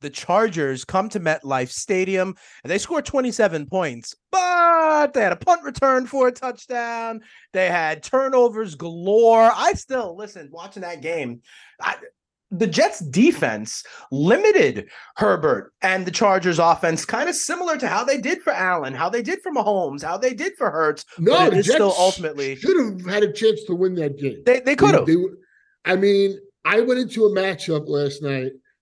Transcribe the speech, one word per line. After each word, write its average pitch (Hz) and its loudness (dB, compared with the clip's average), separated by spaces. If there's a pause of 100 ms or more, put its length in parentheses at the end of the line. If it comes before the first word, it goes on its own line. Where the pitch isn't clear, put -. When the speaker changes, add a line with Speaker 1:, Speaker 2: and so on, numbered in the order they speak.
Speaker 1:
the 147 -10
Chargers 160 -2
come 196 -2
to 208 -6
MetLife 135 -2
Stadium, 185 -2 (300)
and 139 -6
they 196 0
score 302 -4
twenty-seven 208 -2
points, 139 -6 (160)
but 339 2
they 269 0
had 185 2
a - -2
punt 339 0
return 262 0
for 262 2
a 247 2
touchdown. 233 -8 (320)
They 185 2
had 160 -2
turnovers 240 0
galore. 208 4
I 359 2
still, 240 -6
listen, 196 -16
watching 185 -18
that 170 -12
game, 139 -6 (380)
I, - -6 (560)
the 196 0
Jets 269 0
defense 135 0 (300)
limited 170 2 (260)
Herbert 160 0 (100)
and 190 -2
the 180 -6
Chargers 185 2
offense, 165 2
kind 277 -2
of 339 -4
similar 339 -4
to 254 -4
how 190 -2
they 262 -2
did 330 -4
for 311 -2
Allen, 175 -2
how 147 -4
they 233 -4
did 320 -6
for 359 -10
Mahomes, 185 -2
how 170 -6
they 254 -2
did 339 -8
for 226 0
Hurts, 151 -2 (120)
Speaker 2:
No, 165 4
Speaker 1:
but 349 6
it 214 4
Speaker 2:
the 185 2
Speaker 1:
is 202 2
still 220 4
Speaker 2:
Jets 170 0
Speaker 1:
ultimately 151 0
Speaker 2:
should 359 2
have 202 -2
had 202 0
a 196 0
chance 220 0
to 185 -4
win 185 0
that 147 -4
game. 135 -6
Speaker 1:
They, 254 4
they 262 0
could 392 4
have. - 4
Speaker 2:
They, - 4
they - 4
were, - -6 (480)
I 180 2
mean, 196 2 (280)
I 202 2
went 247 2
into 226 -2
a 214 6
matchup 165 -2
last 143 -4
night 135 -4 (300)